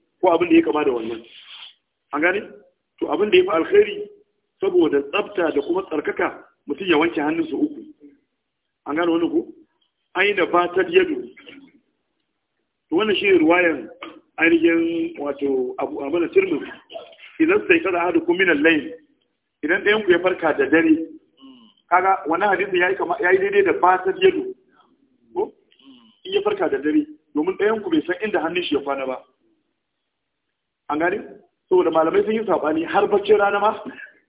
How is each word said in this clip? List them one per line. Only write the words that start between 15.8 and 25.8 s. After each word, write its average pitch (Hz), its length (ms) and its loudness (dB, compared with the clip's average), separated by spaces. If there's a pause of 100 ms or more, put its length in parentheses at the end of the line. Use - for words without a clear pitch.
Amana 156 260 -2
Tirmidhi. - 420 0 (680)
"Idan 185 280 2
sai 165 160 4
kada 180 160 -2
ahadukum 170 380 0
min 190 120 2
al-layl", 147 440 2 (680)
idan 175 200 -2
ɗayan 208 220 2
ku 175 60 2
ya 170 80 6
farka 180 380 0
da 135 120 2
dare, 160 260 6 (920)
kaga 185 380 2
wannan 180 220 0
hadisin 185 300 -2
yayi 185 160 0
kama, 170 260 -4
yayi 180 180 2
daidai 196 260 2
da 165 80 2
batat 185 480 2
yadu. 180 340 0 (800)
Ko? 196 180 -4 (720)